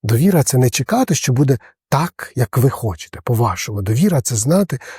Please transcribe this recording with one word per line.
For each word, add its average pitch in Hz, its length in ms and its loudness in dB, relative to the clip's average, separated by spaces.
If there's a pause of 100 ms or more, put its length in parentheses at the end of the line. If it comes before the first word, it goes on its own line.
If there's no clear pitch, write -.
Довіра — 143 400 2
це - 140 0
не 127 120 4
чекати, 214 460 0
що 127 180 0
буде 131 240 2 (320)
так, - 460 -4
як 123 220 -2
ви 127 120 4
хочете, - 520 -8
по-вашому. 107 600 -2
Довіра — 131 400 2
це - 140 -4
знати, 151 440 0 (200)